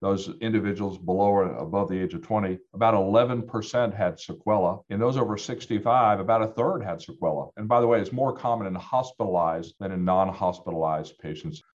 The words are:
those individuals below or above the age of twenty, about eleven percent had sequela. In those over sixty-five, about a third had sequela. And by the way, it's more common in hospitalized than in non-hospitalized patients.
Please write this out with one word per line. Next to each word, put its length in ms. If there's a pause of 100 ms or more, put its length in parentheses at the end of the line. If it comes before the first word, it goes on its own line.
those 280 (100)
individuals 600
below 300
or 260
above 340
the 100
age 140
of 80
twenty, 380 (160)
about 180
eleven 480
percent 500
had 280
sequela. 720
In 80
those 180
over 180
sixty-five, 840
about 240
a 100
third 300
had 160
sequela. 580
And 100
by 140
the 60
way, 120
it's 120
more 220
common 340
in 80
hospitalized 1040
than 120
in 140
non-hospitalized 1120
patients. 460 (160)